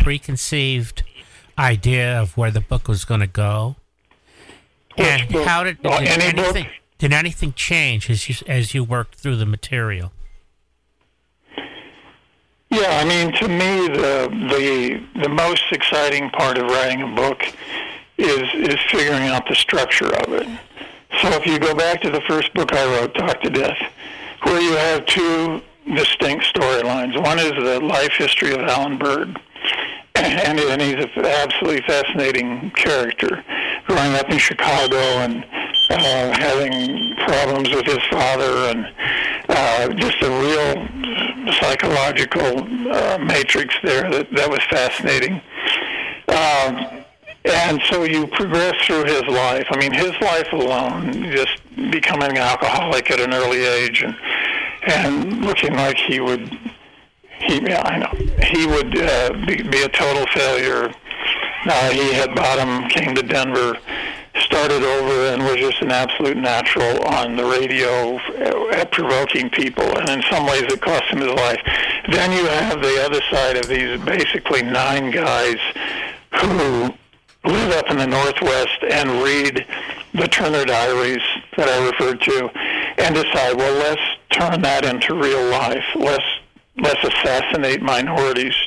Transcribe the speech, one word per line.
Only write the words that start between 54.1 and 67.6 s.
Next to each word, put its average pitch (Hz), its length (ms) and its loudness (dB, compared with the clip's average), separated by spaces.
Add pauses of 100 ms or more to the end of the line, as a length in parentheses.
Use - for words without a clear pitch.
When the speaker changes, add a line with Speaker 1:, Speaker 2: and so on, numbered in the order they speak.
Speaker 2:
and 156 560 0
looking 160 300 0
like 139 220 0
he - 220 0
would, 123 300 -2 (880)
he, - 240 0
yeah, 180 220 0
I 170 140 -2
know, - 120 -2 (320)
he 165 240 2
would, 147 320 0
uh, 139 480 0
be, 180 160 -2
be 139 200 0
a 139 60 0
total 139 460 0
failure. 131 580 0 (720)
Uh, 131 240 4
he 135 220 2
had 131 220 0
bottom, 131 540 0
came 131 260 0
to 131 80 2
Denver, 127 560 0 (640)
started 147 420 2
over, 135 500 2
and 127 120 0
was 131 120 2
just 127 260 0
an 135 100 0
absolute 127 440 0
natural 120 720 2
on 120 300 0
the 123 80 0
radio, 127 720 0